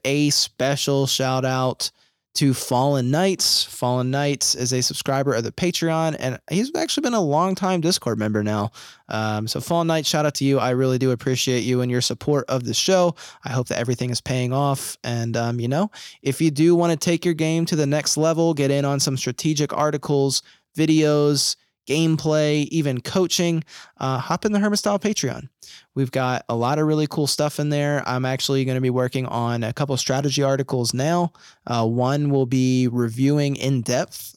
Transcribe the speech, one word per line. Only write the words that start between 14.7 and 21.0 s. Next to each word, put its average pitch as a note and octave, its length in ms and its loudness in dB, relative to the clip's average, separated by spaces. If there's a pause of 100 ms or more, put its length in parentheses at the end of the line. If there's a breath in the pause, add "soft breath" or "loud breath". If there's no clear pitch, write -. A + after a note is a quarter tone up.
And, A#2 320 -2
um, A#2 240 -2
you A#2+ 80 -2
know, E3+ 240 0 (300 loud breath)
if C#3 180 -2
you D#3+ 100 4
do D#3+ 240 4
wanna E3+ 220 4
take E3+ 280 0
your F3 100 2
game D#3+ 320 0
to E3 100 -2
the D3+ 100 2
next C#3+ 300 0
level, E3 360 2
get C#3 200 0
in C#3 120 0
on C#3 140 0
some C3+ 180 -2
strategic D3 560 -2
articles, C#3+ 680 0 (340 soft breath)
videos, D3+ 800 4 (320)